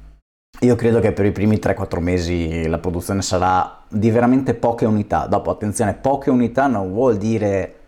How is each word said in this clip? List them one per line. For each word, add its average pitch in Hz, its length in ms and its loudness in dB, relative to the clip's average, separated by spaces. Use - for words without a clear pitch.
io 123 160 4
credo 113 240 2
che 107 140 2
per 101 120 0
i 101 60 2
primi 107 280 2
tre - 140 0
quattro 90 280 -4
mesi 85 680 -2
la 80 120 -2
produzione 92 420 -4
sarà 92 640 -2
di 107 220 0
veramente 123 440 2
poche 117 320 -2
unità. 104 420 0
Dopo, 98 220 -2
attenzione, 101 440 -2
poche 135 360 -2
unità 123 380 2
non 98 240 -4
vuol 123 240 2
dire 101 720 -2